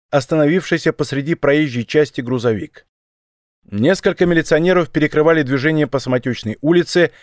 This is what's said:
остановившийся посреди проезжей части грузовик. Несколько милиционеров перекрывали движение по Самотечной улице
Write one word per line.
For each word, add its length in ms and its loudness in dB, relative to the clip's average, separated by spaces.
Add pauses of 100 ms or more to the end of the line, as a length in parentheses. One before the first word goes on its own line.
(120)
остановившийся 840 0
посреди 400 -4
проезжей 520 0
части 360 0
грузовик. 640 -4 (840)
Несколько 540 0
милиционеров 640 2
перекрывали 540 2
движение 420 0
по 140 -4
Самотечной 600 -4
улице 500 2 (120)